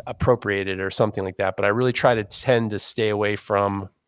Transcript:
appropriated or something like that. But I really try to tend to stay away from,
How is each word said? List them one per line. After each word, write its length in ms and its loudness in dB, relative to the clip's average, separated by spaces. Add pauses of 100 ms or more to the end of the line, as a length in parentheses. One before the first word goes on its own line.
appropriated 720 0
or 120 -4
something 320 0
like 140 -6
that. 180 0
But 100 0
I 40 6
really 240 2
try 220 4
to 80 -2
tend 480 0
to 80 -6
stay 300 -2
away 260 0
from, 540 -2 (180)